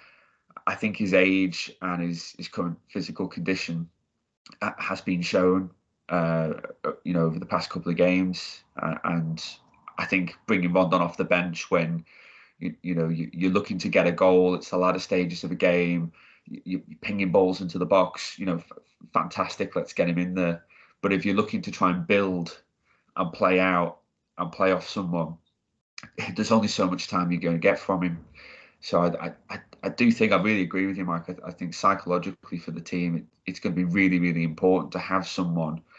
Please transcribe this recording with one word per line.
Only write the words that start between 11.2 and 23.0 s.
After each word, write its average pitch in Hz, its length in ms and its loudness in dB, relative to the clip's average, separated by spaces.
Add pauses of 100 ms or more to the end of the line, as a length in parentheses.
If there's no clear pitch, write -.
bench 87 480 -2
when, 82 340 0 (540)
you, - 220 -6
you 87 140 -4
know, 82 140 0
you, 82 240 -4
you're 92 180 0
looking 101 280 0
to - 100 -4
get 87 180 4
a 87 40 4
goal, 90 420 6
it's - 160 -4
the 92 80 -2
latter 92 220 2
stages 90 440 -2
of 87 80 -6
a 87 40 -4
game, 87 560 2 (340)
you, - 180 -16
you're - 380 -8
pinging 98 300 -2
balls 92 300 2
into 87 180 -6
the 90 60 0
box, 92 520 0
you 98 80 -8
know, 87 120 -2
f-, - 140 -14 (420)
fantastic, - 640 -4
let's 85 180 -4
get 87 140 2
him 85 100 0
in 90 180 -2
there. 87 280 0 (380)
But 98 100 0
if 95 140 0
you're 98 100 2
looking 101 280 0
to 101 80 -6
try 90 200 2
and 90 160 -2
build 95 540 0 (540)